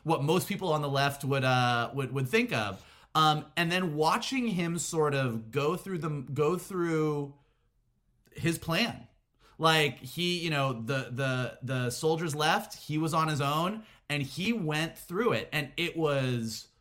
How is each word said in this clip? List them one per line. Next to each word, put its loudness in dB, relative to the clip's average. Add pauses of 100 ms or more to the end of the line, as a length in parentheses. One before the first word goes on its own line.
what 0
most 2
people -2
on 0
the -2
left 0
would, 0
uh, 2
would, -4
would -2
think 2
of. -4 (300)
Um, 4 (100)
and 2
then 0
watching 2
him 0
sort 2
of -2
go 2
through -6
the, -2
go 0
through 0 (960)
his -2
plan. -2 (540)
Like, 4
he, -2
you -2
know, 0
the, -4
the, -2
the -2
soldiers 0
left, 0
he -4
was 0
on 2
his 0
own, 0 (260)
and -2
he -2
went -2
through 0
it. -2
And -2
it -2
was 0 (120)